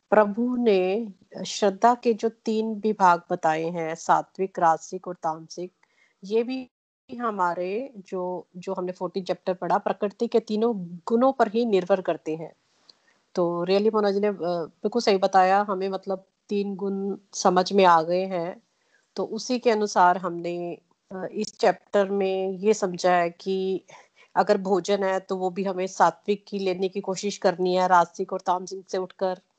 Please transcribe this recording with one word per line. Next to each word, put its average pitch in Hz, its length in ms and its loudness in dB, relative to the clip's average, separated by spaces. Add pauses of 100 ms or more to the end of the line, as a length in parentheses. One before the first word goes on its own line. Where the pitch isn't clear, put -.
(100)
प्रभु 214 460 2
ने 208 520 2 (380)
श्रद्धा 208 480 2
के 240 200 0
जो 220 140 -2
तीन 220 460 -4
विभाग 196 560 2
बताए 160 340 0
हैं, 165 300 -6
सात्विक, 175 640 -2
राजसिक 175 500 0
और 180 60 -8
तामसिक, 165 580 -10 (520)
ये 214 180 0
भी 254 280 -8 (460)
हमारे 202 800 -4
जो, 180 500 -8 (100)
जो 185 180 -8
हमने 180 180 -4
फोर्टीन 180 320 -8
चैप्टर 185 300 -4
पढ़ा, 180 240 -2
प्रकृति 208 480 -4
के 226 140 0
तीनों 214 360 -2 (300)
गुणों 247 260 2
पर 240 160 0
ही 226 160 -2
निर्भर 190 360 2
करते 160 360 -4
हैं। 160 160 -14 (840)
तो 170 320 0
really 202 280 2
मनोज 202 220 2
ने, 202 100 0
अ, 208 80 0 (320)
बिल्कुल - 360 -4
सही 202 140 4
बताया, 190 520 4
हमें 190 200 -2
मतलब 190 380 -6 (220)
तीन 202 280 -4
गुण 196 400 -4 (160)
समझ 185 400 2
में 196 120 4
आ 170 180 6
गए 175 220 -2
हैं। 190 380 -6 (540)
तो 190 80 -2
उसी 233 340 -4
के 240 120 2
अनुसार 208 460 4
हमने, 175 640 -6 (340)
अ, 185 200 -8
इस - 260 -8
चैप्टर 190 500 0
में 190 420 -2
ये 196 240 2
समझा 180 420 2
है 170 140 2
कि 190 540 -4 (520)
अगर 196 220 2
भोजन 196 460 0
है 190 160 0
तो 190 160 -6
वो 185 140 -2
भी 180 140 -4
हमें 185 220 -4
सात्विक 202 640 0
ही 202 60 -6
लेने 190 300 -2
की 196 120 -8
कोशिश 196 380 -6
करनी 180 360 0
है, 185 140 2
राजसिक 180 440 2
और 185 80 -6
तामसिक 185 500 -6
से 196 80 -4
उठकर। 185 420 -6 (180)